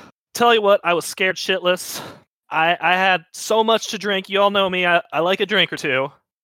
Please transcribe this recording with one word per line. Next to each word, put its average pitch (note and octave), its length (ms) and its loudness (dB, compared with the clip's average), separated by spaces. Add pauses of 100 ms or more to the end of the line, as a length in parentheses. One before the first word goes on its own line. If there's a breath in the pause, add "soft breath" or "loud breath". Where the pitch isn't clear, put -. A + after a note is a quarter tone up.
(340 loud breath)
tell A#3+ 200 4
you A3 80 2
what, G3+ 220 4
I F3 100 0
was D#3+ 100 -2
scared F#3 320 -2
shitless. F3+ 640 -2 (500 loud breath)
I, D#3+ 300 0
I F3 160 0
had F#3 280 0 (100)
so A3 280 0
much A3 260 0
to A3 100 -8
drink. F#3+ 300 -6
You G3 120 -2
all G3+ 100 2
know G3 200 0
me. F3+ 160 -2
I, F3 160 2 (100)
I C#3+ 80 -2
like F#3 200 0
a G3+ 60 -2
drink F#3 260 0
or D#3 40 -4
two, C#3 340 -2 (340)